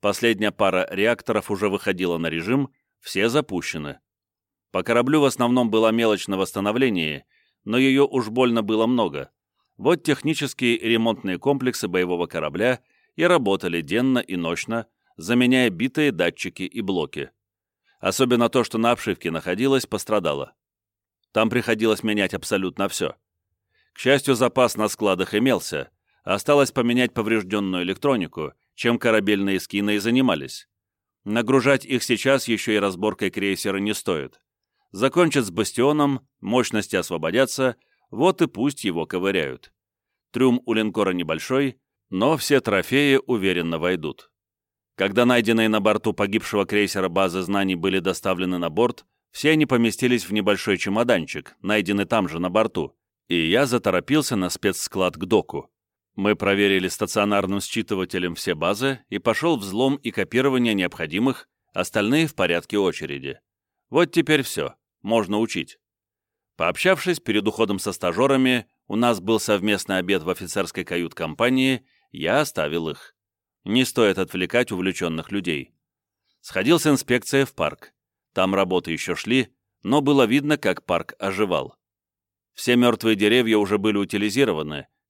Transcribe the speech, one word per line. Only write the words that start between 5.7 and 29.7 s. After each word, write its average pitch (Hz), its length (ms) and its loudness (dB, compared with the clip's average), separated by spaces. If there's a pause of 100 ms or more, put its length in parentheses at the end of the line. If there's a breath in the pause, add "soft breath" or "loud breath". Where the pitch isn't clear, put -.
была 110 200 4
мелочь 110 360 2
на 98 120 -4
восстановлении, 98 880 -2 (380)
но 107 120 -2
ее 135 300 4
уж 120 240 -2
больно 117 320 2
было 110 240 2
много. 92 440 -2 (480)
Вот 165 240 2
технические 139 760 -2
и 113 120 -4
ремонтные 113 500 0
комплексы 131 500 -2
боевого 90 380 0
корабля 87 540 -2 (340)
и 151 80 -4
работали 98 580 2
денно 123 380 0
и 95 180 -6
ночно, 87 500 -4 (300)
заменяя 123 540 2
битые 131 420 -2
датчики 87 520 -4
и 101 160 -10
блоки. 85 500 -4 (720)
Особенно 120 480 2
то, 120 160 2
что - 140 -8
на 117 120 4
обшивке 101 400 -2
находилось, 104 560 0
пострадало. 85 680 -2 (760)
Там 110 160 2
приходилось 110 540 0
менять 104 320 -2
абсолютно 98 540 -2
все. - 260 -4 (800)
К - 60 -20
счастью, 135 360 4
запас 123 420 2
на 107 120 2
складах 95 460 0
имелся, 104 560 0 (340)
осталось 135 480 2
поменять 120 420 0
поврежденную 101 680 -2
электронику, 92 720 -2 (220)
чем 120 240 0
корабельные 101 640 2
скины 101 360 -2